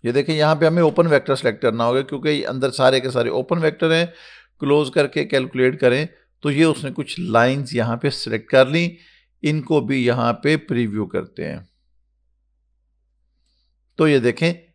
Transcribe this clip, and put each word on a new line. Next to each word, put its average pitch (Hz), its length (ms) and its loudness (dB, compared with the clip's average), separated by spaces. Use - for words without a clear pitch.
ये 117 60 -2
देखिए 143 240 -2
यहाँ 151 200 2
पे 156 100 0
हमें 165 180 2
ओपन 165 240 4
वेक्टर 143 280 2
सिलेक्ट 120 260 -4
करना 117 220 0
होगा 123 180 0
क्योंकि 143 420 -4
अंदर 131 260 -4
सारे 131 300 2
के 127 100 -4
सारे 120 200 -2
ओपन 170 280 -2
वेक्टर 160 340 0
हैं। 170 220 0
क्लोज 143 300 2
करके 143 360 0
कैलकुलेट 127 540 0
करें 135 300 0
तो 147 80 -2
ये 143 140 2
उसने 147 280 0
कुछ - 280 -10
लाइंस 123 560 0
यहाँ 117 220 -2
पे 147 120 -4
सिलेक्ट 110 400 -8
कर 131 180 6
ली, 170 300 -2
इनको 151 380 0
भी 131 240 -2
यहाँ 120 280 0
पे 151 220 0
प्रीव्यू 110 500 -4
करते 85 380 -8
हैं। 78 260 -12
तो 156 100 2
ये 143 120 4
देखें 123 340 0